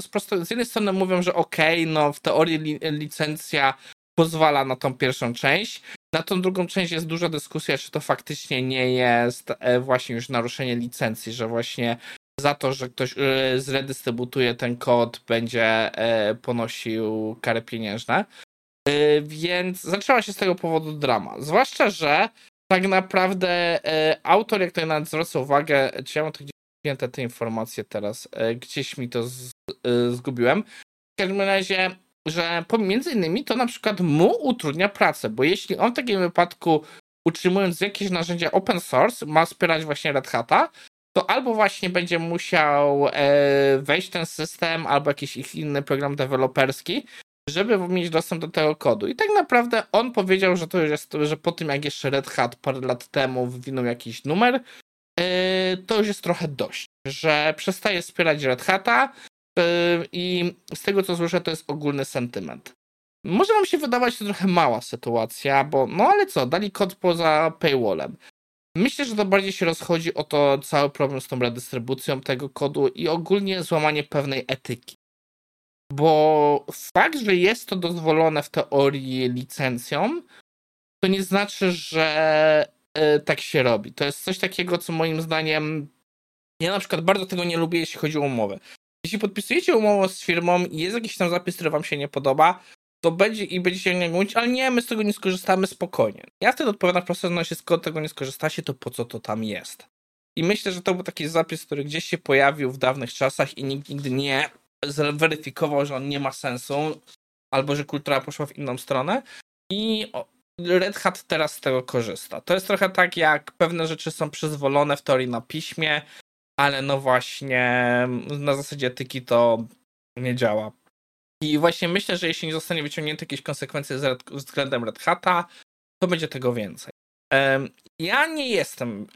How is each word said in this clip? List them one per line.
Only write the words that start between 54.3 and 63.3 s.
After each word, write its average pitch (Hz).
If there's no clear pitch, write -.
e, 185
to 185
już 214
jest 202
trochę 170
dość, 127
że 151
przestaje 190
wspierać 156
Red 127
Hata, 240
e, 175
i 175
z -
tego, 196
co 180
słyszę, 170
to 170
jest -
ogólny 143
sentyment. 98
Może 359